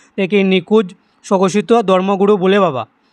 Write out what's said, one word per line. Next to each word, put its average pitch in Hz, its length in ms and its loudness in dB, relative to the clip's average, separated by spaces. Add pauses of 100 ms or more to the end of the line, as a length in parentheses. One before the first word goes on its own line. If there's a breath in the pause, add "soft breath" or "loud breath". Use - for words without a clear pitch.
(160 soft breath)
থেকে 196 280 -2
নিখোঁজ 190 500 0 (300)
স্বঘোষিত 196 500 0
ধর্মগুরু 196 640 0
বুলে 190 220 0
বাবা। 139 280 -2 (240)